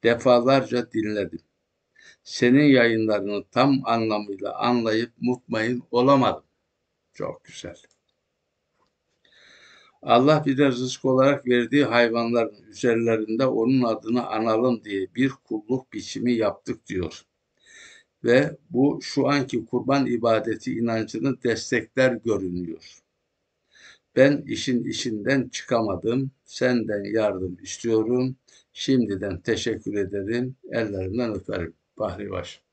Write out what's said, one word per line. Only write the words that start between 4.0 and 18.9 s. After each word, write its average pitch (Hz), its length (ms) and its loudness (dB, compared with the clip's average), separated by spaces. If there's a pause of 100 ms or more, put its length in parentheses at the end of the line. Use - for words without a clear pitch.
anlayıp 117 560 0 (100)
mutmain 120 720 -4
olamadım. 123 540 2 (680)
Çok - 300 -12
güzel. - 320 -16 (2250)
Allah 139 440 4
bize 143 200 2
rızık 127 400 -2
olarak 135 420 2
verdiği 123 380 2
hayvanların 117 840 0
üzerlerinde 113 760 0
onun 123 380 2
adını 113 440 -2
analım 113 560 0
diye 98 320 -4
bir 131 140 0
kulluk 120 640 -6
biçimi 117 400 -4
yaptık 110 540 -4
diyor. 87 340 -6 (1000)
Ve 139 340 2 (120)
bu 135 320 2